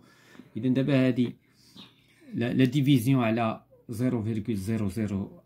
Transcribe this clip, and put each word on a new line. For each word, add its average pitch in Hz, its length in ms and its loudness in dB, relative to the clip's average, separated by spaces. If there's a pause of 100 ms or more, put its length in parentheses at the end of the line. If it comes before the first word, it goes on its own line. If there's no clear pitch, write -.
(560)
إذا 113 120 -2
دابا 131 380 2
هادي 123 300 0 (1000)
لا، 120 180 -2
لا 131 120 4
ديفيزيون 131 600 2
على 110 400 0 (240)
زيرو 120 340 -2
فيرغول 110 340 -4
زيرو 104 320 -2
زيرو 101 580 -4